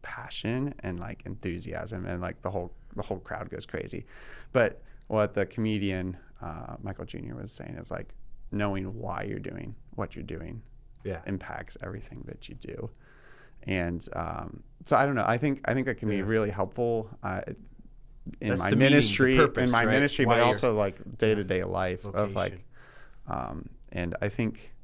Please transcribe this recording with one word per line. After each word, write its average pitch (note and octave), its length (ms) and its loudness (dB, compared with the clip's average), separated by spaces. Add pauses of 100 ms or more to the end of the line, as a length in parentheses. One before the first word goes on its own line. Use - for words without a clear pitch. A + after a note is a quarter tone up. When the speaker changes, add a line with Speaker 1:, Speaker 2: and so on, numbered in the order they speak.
Speaker 1:
passion B2 760 -4
and, F2+ 200 -4
like, - 260 -10
enthusiasm, F2+ 800 -6
and, F2+ 160 -4
like, F2+ 200 -6
the F#2 80 -2
whole, F2+ 240 -4 (220)
the - 80 -4
whole F#2+ 160 -2
crowd - 300 -8
goes - 160 -10
crazy. - 400 -6 (460)
But A#2 300 4 (260)
what G#2+ 260 2
the G2+ 120 2
comedian, F#2+ 720 0 (240)
uh, - 400 -8
Michael - 240 -8
Junior E2+ 300 -10
was - 160 -10
saying - 240 -10
is, E2 160 -10
like, - 220 -8 (380)
knowing G2+ 340 0 (120)
why - 260 -4
you're G2+ 160 -6
doing G#2+ 360 -8 (200)
what - 200 -6
you're - 80 -8
doing E2 380 -8 (420)
Speaker 2:
Yeah. F2+ 240 -6
Speaker 1:
impacts - 540 -6
everything A2 440 -10
that - 240 -12
you - 60 -14
do. - 340 -8 (760)
And, F2 500 0
um, - 500 -6 (220)
so C#3+ 100 4
I B2+ 100 6
don't C#3 100 2
know. A2 120 2
I A#2 100 4
think, C#3 280 0
I A2+ 80 2
think C3 120 2
that B2+ 120 0
can G#2+ 120 -2
be G2+ 80 2
Speaker 2:
Yeah. G2 80 0
Speaker 1:
really G#2+ 240 4
helpful, G#2+ 600 0 (140)
uh, F#2+ 180 -2 (960)
in G#2+ 100 0
Speaker 2:
That's - 100 2
Speaker 1:
my F#2 100 2
Speaker 2:
the A2 60 6
meaning, C3+ 160 10
the D3 60 12
Speaker 1:
ministry, C3 400 6
Speaker 2:
purpose, C#3 260 6
Speaker 1:
in B2 80 6
my A#2 140 6
Speaker 2:
right? G#2+ 80 6
Speaker 1:
ministry, C#3 320 4
Speaker 2:
Why A#2 80 6
Speaker 1:
but A#2 40 8
Speaker 2:
you're A#2 80 8
Speaker 1:
also, A#2+ 300 4
like, G2+ 420 0
day-to-day G2 460 4
life F#2 420 0
of, G2 300 0
like, F#2 180 2
Speaker 2:
Vocation. F#2 120 -14 (640)
Speaker 1:
um, B1+ 420 -4 (220)
and F2 300 -2
I G#2 80 0
think - 440 -2 (100)